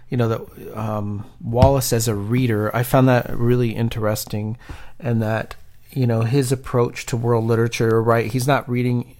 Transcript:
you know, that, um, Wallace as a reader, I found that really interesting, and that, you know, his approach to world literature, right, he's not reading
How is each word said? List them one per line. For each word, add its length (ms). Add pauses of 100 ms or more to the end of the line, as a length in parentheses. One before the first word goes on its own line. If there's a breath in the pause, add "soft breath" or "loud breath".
you 80
know, 120
that, 500
um, 460 (180)
Wallace 500
as 140
a 80
reader, 600
I 100
found 240
that 280
really 340
interesting, 840 (440 loud breath)
and 220
that, 320 (380)
you 140
know, 160
his 300
approach 540
to 100
world 280
literature, 580
right, 280
he's 160
not 220
reading 520